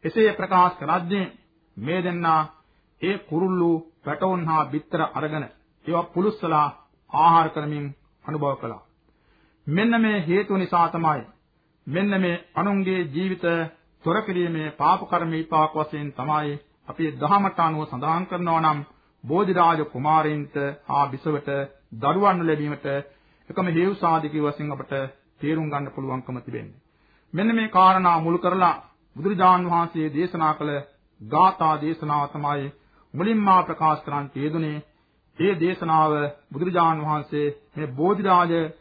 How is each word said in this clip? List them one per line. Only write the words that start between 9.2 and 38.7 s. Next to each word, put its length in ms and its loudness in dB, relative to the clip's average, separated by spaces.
මෙන්න 300 2
මේ 240 2
හේතුව 360 0
නිසා 300 2
තමයි, 340 -2
මෙන්න 280 0
මේ 260 0
අනුන්ගේ 520 -2
ජීවිත 420 -4
තොර 160 0
කිරීමේ 520 -2
පාප 320 2
කර්ම 280 -2
විපාක 420 0
වශයෙන් 380 -4
තමයි 480 -4
අපි 280 -4
දහමට 460 2
අනුව 240 0
සඳහන් 420 -2
කරනවා 360 -2
නම් 180 2
බෝධිරාජ 640 2
කුමාරයින්ට 680 0
ආ 220 0
බිසවට 420 -4
දරුවන් 440 2
ලැබීමට 460 -2
එකම 180 -2
හේතු 280 0
සාධකය 440 0
වශයෙන් 320 -4
අපට 220 -10
තේරුම් 320 -2
ගන්න 220 -6
පුළුවන්කම 480 -8
තිබෙන්නේ. 440 -12
මෙන්න 180 0
මේ 180 0
කාරණා 500 6
මුල් 180 0
කරලා 380 2
බුදුරජාන් 500 2
වහන්සේ 440 0
දේශනා 440 0
කළ 180 -4
ගාථා 580 2
දේශනාව 500 -2
තමයි 440 -4
මුලින්ම 340 0
ප්‍රකාශ 400 0
කරන්න 320 -6
යෙදුනේ. 500 -4
ඒ 160 2
දේශනාව 580 2
බුදුරජාන් 520 0
වහන්සේ 480 -2
මේ 180 -8
බෝධිරාජ 640 2